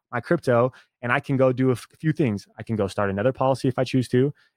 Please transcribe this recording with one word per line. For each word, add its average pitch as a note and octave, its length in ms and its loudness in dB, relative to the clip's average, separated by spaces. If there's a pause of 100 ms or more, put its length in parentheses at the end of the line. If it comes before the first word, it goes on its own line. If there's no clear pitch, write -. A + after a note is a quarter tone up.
(100)
my B2 100 -6
crypto B2+ 520 0 (300)
and A#2+ 100 -2
I C#3 80 0
can C#3 160 -4
go C3 160 2
do C3 160 0
a B2+ 40 2
f-, - 140 -6 (140)
few D#3 120 -2
things. A2 360 -2 (100)
I A2 60 -10
can A2+ 120 -4
go G2+ 120 0
start G2+ 220 -2
another G2+ 220 0
policy C3 360 0
if - 100 -2
I C3 60 0
choose B2 240 -2
to. C3+ 240 2 (240)